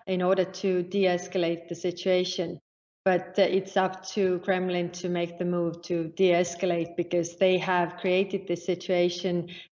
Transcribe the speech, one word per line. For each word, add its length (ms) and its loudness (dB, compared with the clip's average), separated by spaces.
in 160 0
order 220 4
to 400 0
de-escalate 840 0
the 80 -8
situation. 840 -2
But, 360 2
uh, 20 8
it's 340 0
up 340 0
to 340 0
Kremlin 480 0
to 160 -8
make 280 -2
the 80 -4
move 380 -2
to 340 -4
de-escalate 800 2
because 420 -2
they 200 4
have 380 0
created 500 0
this 180 -4
situation 840 0